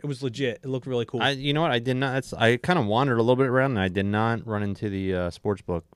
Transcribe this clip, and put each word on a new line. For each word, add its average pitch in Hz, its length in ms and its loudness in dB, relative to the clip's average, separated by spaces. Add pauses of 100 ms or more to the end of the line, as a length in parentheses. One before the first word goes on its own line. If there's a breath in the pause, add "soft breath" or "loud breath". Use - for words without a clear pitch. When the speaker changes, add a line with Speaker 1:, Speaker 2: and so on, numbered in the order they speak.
Speaker 1:
It - 20 -6
was 135 160 -4
legit. 123 400 -2
It 139 60 -12
looked 131 180 -4
really 123 200 -2
cool. 113 160 -4
Speaker 2:
I, 131 80 2
you 139 240 -2
know 156 80 2
what? 165 100 2
I 120 80 2
did 123 160 0
not. 131 160 0
That's, 131 220 -4
I 117 240 4
kinda 175 240 0
wandered 117 380 2
a - 20 4
little 123 160 4
bit 135 100 4
around, 131 240 2
and 107 80 0
I 95 80 2
did 98 180 0
not 110 400 0
run 104 180 -4
into 101 260 -4
the, 95 260 -2
uh, 87 140 -2
sports 101 320 -4
book. 85 240 -4 (100)